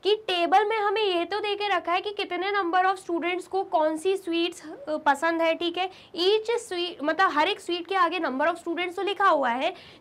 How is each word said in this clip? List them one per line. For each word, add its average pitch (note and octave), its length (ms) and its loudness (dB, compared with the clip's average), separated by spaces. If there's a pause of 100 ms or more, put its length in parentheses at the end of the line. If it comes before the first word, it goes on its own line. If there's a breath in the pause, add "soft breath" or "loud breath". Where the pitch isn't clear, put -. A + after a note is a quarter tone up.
कि G4+ 120 4
टेबल F#4 500 2
में A4 120 -2
हमें G#4 240 0
ये F4+ 240 0
तो G4 140 -4
दे G#4 160 -2
के G4+ 120 -4
रखा F4 260 0
है F#4+ 80 0
कि G4+ 100 -6
कितने F#4+ 400 -4
number F#4 340 2
of F#4+ 200 0
students F4 420 -2
को F#4+ 160 -2
कौन D#4+ 340 0
सी F#4+ 200 0
स्वीट्स, E4+ 480 -4
अ, D#4 320 -8
पसंद D#4+ 440 2
है, E4 140 2
ठीक E4+ 220 -4
है। F#4 120 -2 (260 loud breath)
Each A4 540 0
sweet, F4 340 -6
मतलब D#4+ 280 2
हर D4+ 160 2
एक G4+ 120 -2
स्वीट F4 280 -6
के F#4+ 80 -2
आगे F4 240 2
number C#4+ 280 0
of F4 80 0
students E4+ 400 -4
तो G4 60 -4
लिखा G4 280 2
हुआ C#4 200 4
है, C#4 260 -2 (260 loud breath)